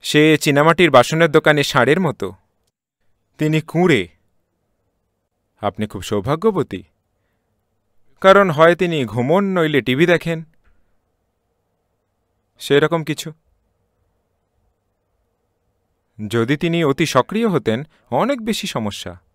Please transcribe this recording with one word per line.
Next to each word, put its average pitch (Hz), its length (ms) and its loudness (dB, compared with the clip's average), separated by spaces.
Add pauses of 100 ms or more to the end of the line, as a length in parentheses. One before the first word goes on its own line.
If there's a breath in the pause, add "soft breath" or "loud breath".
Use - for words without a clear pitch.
সে 151 360 2
চীনামাটির 156 540 2
বাসনের 156 400 4
দোকানে 151 320 2
ষাঁড়ের 139 360 2
মতো। 110 340 -4 (1040)
তিনি 156 240 0
কুঁড়ে। 156 460 0 (1500)
আপনি 104 260 -6
খুব 101 140 -14
সৌভাগ্যবতী, 131 840 -4 (1400)
কারণ 190 280 6
হয় 165 260 4
তিনি 165 300 -2
ঘুমন, 160 520 -2
নইলে 156 240 0
টিভি 127 240 0
দেখেন, 165 380 -2 (2250)
সেরকম 156 440 0
কিছু। 156 280 -10 (3000)
যদি 117 300 -2
তিনি 170 260 -2
অতি 147 220 0
সক্রিয় 196 440 -2
হতেন, 127 340 -2 (280)
অনেক 226 300 -2
বেশি 208 260 -6
সমস্যা। 101 520 -10 (160)